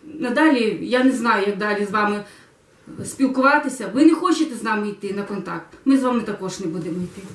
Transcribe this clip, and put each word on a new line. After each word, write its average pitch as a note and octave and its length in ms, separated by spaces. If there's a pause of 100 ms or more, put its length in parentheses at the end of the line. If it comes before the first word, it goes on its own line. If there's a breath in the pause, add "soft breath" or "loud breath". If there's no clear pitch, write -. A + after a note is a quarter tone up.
надалі, B3 760
я B3+ 220
не C4 80
знаю, A3 340
як G3+ 120
далі G3+ 260
з F#3+ 60
вами G#3 340 (800 loud breath)
спілкуватися. C4 920
Ви C#4 100
не E4 100
хочете D#4 400
з G#3 80
нами G#3 260
йти G3+ 240
на G3+ 100
контакт, F3 440 (180)
ми C4 140
з C4 40
вами B3 180
також F#3+ 400
не F#3+ 60
будемо E3+ 300
йти. F3+ 260 (120)